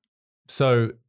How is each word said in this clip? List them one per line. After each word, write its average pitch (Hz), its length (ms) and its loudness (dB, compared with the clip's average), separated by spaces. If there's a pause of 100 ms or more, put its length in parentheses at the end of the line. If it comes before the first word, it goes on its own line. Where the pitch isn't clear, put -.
(480)
So, 120 440 0 (180)